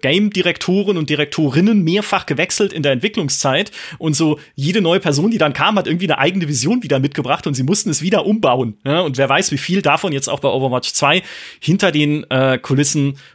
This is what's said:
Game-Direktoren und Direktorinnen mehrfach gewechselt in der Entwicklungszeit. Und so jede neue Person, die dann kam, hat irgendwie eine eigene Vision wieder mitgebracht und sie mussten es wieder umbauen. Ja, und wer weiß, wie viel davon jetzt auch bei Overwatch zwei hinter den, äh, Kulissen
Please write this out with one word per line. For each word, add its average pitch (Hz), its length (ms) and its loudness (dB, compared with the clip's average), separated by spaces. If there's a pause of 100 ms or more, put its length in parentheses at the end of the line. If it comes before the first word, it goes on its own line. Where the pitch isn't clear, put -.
Game-Direktoren 185 960 0
und 151 140 -2
Direktorinnen 156 720 2
mehrfach 190 420 0
gewechselt 175 480 0
in - 100 -6
der 143 100 2
Entwicklungszeit. 147 800 -2 (260)
Und 156 180 0
so 151 240 2 (140)
jede 165 260 0
neue 180 200 2
Person, 160 300 2
die 226 60 0
dann 151 160 2
kam, 190 260 0
hat - 80 0
irgendwie 170 200 -2
eine 156 100 0
eigene 170 320 0
Vision 147 340 0
wieder 135 160 0
mitgebracht 139 480 -2
und 147 60 -2
sie 131 100 -2
mussten 156 280 0
es 151 100 -2
wieder 185 240 0
umbauen. 131 640 0
Ja, 151 140 0
und 143 180 -2
wer 135 100 2
weiß, 160 240 2
wie 139 60 -2
viel 185 240 -2
davon 147 300 0
jetzt 135 180 -4
auch 139 100 -4
bei 139 80 0
Overwatch 127 460 -2
zwei 156 280 2 (380)
hinter 185 320 2
den, 147 380 0
äh, 131 260 2
Kulissen 139 640 0 (160)